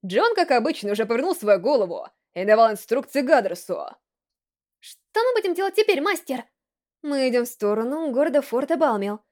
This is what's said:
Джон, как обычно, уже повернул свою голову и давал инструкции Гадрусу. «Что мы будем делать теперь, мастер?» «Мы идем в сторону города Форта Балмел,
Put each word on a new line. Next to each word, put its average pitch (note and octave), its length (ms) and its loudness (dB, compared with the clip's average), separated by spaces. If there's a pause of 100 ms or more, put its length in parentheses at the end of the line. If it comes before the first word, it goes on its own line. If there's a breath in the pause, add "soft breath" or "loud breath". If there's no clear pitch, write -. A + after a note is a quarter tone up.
Джон, C4 300 2
как F4+ 160 2
обычно, A#3 400 0
уже G#3+ 140 0
повернул C4 300 -2
свою G#3 240 2
голову F#3 480 0 (260)
и F#3 120 -6
давал A3 260 6
инструкции C4 500 -4
Гадрусу. G3 640 0 (920)
«Что - 440 -6
мы B4 100 2
будем G4+ 200 -2
делать F#4+ 220 -4
теперь, G#4 260 2
мастер?» C#4 440 -6 (560)
«Мы C#4 280 -2
идем A#3+ 140 0
в A#3+ 60 -6
сторону A#3+ 640 -2
города C#4 300 2
Форта C4+ 360 -2
Балмел, G#3+ 420 0 (120)